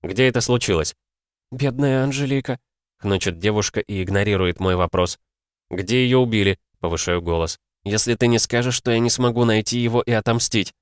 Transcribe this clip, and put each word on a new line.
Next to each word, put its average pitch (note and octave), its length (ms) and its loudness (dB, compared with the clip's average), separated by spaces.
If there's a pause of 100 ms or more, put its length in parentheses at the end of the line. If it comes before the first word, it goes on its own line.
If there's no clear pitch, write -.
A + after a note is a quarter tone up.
"Где G2 260 0
это B2 120 0
случилось?" G#2+ 540 0 (560)
"Бедная C3 540 0
Анжелика", C3+ 540 -2 (400)
хнычет F#2+ 400 -2
девушка G#2 420 0
и G2 220 -6
игнорирует F#2+ 580 0
мой F#2 160 2
вопрос. F2+ 420 0 (520)
"Где G2+ 340 0
её B2+ 160 4
убили?" G#2+ 380 2 (220)
повышаю F2 420 -2
голос. E2 360 -2 (260)
"Если A2 300 0
ты A#2+ 120 0
не A#2 120 4
скажешь, B2 420 -2
то B2+ 100 -2
я A#2 80 2
не A#2 120 2
смогу A#2+ 340 0
найти A2+ 340 0
его A#2+ 240 0
и A#2+ 100 -2
отомстить". A2+ 680 0